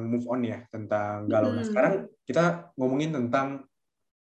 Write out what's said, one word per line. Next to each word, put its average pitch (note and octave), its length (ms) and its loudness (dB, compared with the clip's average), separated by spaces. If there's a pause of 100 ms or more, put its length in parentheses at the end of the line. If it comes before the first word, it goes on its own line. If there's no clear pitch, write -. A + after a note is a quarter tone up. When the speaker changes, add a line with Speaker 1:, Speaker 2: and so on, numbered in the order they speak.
Speaker 1:
move A#2+ 220 -2
on B2+ 180 -2
ya, G#2+ 140 -4 (100)
tentang G#2+ 480 -2 (100)
galau. G#2+ 260 4
Nah, A#2 100 0
Speaker 2:
Hmm. A2+ 60 -2
Speaker 1:
sekarang C3 260 4 (300)
kita D#3+ 200 2 (300)
ngomongin C3+ 380 0
tentang C3+ 360 0 (760)